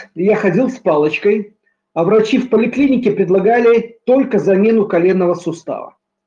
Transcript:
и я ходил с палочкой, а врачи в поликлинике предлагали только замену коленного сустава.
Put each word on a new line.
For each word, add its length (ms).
и 120
я 100
ходил 340
с 80
палочкой, 800
а 80
врачи 340
в 120
поликлинике 600
предлагали 960
только 320
замену 500
коленного 460
сустава. 640